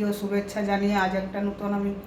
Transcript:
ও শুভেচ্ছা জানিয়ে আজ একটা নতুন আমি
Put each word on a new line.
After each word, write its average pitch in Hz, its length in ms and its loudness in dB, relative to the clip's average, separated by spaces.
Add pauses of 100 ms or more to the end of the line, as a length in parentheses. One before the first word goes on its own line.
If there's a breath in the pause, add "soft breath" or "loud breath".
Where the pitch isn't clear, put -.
ও - 60 2
শুভেচ্ছা 202 460 -2 (100)
জানিয়ে 202 340 4
আজ 185 120 2
একটা 190 260 -2
নতুন 202 320 -2
আমি 202 180 0 (160)